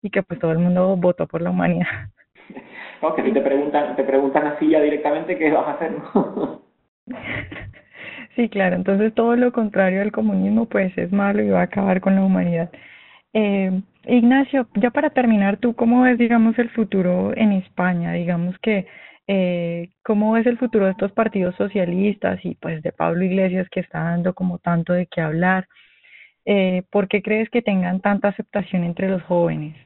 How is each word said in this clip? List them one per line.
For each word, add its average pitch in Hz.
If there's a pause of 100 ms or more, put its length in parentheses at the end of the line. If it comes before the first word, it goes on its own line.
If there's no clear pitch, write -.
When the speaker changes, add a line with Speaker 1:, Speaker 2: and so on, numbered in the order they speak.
Speaker 1:
y 196
que 196
pues -
todo 165
el 160
mundo 180
votó 175
por 165
la 180
humanidad. 175 (600)
<laughs> - (400)
Speaker 2:
No, 160
que -
si 127
te 131
preguntan, 147
te 131
preguntan 139
así 151
ya 156
directamente, 147
¿qué 156
vas 147
a 147
hacer? 113 (220)
<laughs> - (1800)
Speaker 1:
Sí, 233
claro, 185
entonces 196
todo 233
lo 247
contrario 202
al 214
comunismo 214
pues 190
es 175
malo 202
y 208
va 185
a 180
acabar 190
con 190
la 190
humanidad. 175 (600)
Eh, 196 (260)
Ignacio, 247
ya 240
para 302
terminar, 214
¿tú 233
cómo 240
ves, 247
digamos, 226
el 233
futuro 190
en 220
España? 180
Digamos 175
que, 202 (420)
eh, 175 (140)
¿cómo 214
ves 226
el 240
futuro 226
de 190
estos 196
partidos 196
socialistas 190
y, 170
pues, 160
de -
Pablo 170
Iglesias, 185
que 185
está 160
dando 175
como 180
tanto 170
de 180
qué -
hablar? 180 (760)
Eh, 185
¿por 202
qué 202
crees 214
que 240
tengan 185
tanta 202
aceptación 196
entre 175
los 185
jóvenes? 160